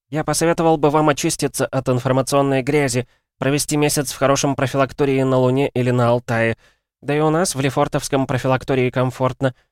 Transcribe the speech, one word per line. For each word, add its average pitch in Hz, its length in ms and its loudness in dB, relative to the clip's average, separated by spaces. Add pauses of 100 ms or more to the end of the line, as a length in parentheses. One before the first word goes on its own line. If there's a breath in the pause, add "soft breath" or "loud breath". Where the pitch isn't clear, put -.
(100)
Я 151 140 -4
посоветовал 165 520 2
бы 147 140 2
вам 151 180 2
очиститься 143 580 -2
от 131 220 -4
информационной 135 760 0
грязи, 127 460 -2 (300)
провести 143 380 -2
месяц 147 360 0
в - 60 -12
хорошем 139 380 0
профилактории 135 640 0
на 131 160 2
Луне 127 320 2
или 127 200 0
на 123 180 2
Алтае. 113 480 0 (440 soft breath)
Да 139 140 -4
и 151 60 0
у 156 100 2
нас 165 240 0
в 131 60 -6
Лефортовском 139 680 -2
профилактории 127 640 0
комфортно. 127 640 -2 (180 soft breath)